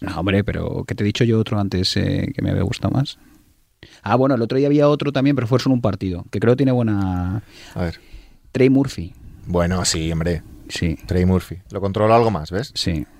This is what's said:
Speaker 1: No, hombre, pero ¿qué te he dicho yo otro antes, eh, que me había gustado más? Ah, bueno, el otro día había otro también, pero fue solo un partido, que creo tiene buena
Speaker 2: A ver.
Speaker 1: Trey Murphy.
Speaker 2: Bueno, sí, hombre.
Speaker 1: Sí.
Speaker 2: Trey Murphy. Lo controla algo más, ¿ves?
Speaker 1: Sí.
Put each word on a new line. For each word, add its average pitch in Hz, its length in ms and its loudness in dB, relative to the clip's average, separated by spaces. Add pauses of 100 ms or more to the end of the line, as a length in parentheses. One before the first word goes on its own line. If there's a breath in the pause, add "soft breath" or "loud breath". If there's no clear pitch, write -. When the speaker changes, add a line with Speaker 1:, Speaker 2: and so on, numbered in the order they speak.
Speaker 1:
No, - 160 -8
hombre, 98 280 0
pero 85 400 -4
¿qué 92 100 -6
te - 80 -4
he - 40 0
dicho 107 180 2
yo 113 120 4
otro 107 220 0
antes, 95 380 -2
eh, 95 360 0
que - 80 -6
me 101 100 0
había 95 120 0
gustado - 300 -2
más? - 240 -2 (840 loud breath)
Ah, 104 120 2
bueno, 131 200 4
el 117 60 0
otro 117 160 0
día 139 100 2
había 147 200 4
otro 147 240 0
también, 139 240 2
pero 120 120 0
fue 127 120 2
solo 135 160 2
un 120 60 0
partido, 95 500 -2
que 104 80 -4
creo 117 160 4
tiene 131 160 2
buena 98 720 0 (300 loud breath)
Speaker 2:
A 87 80 -6
ver. 85 180 -4 (540 soft breath)
Speaker 1:
Trey 127 160 4
Murphy. 131 440 0 (320)
Speaker 2:
Bueno, 87 380 0
sí, 80 280 -2
hombre. 82 300 -2 (280)
Speaker 1:
Sí. 80 360 -4
Speaker 2:
Trey 90 200 2
Murphy. 90 340 0 (100)
Lo 101 100 -10
controla 104 360 2
algo 117 160 4
más, 78 180 -6
¿ves? 98 240 -6
Speaker 1:
Sí. 82 320 -4 (140)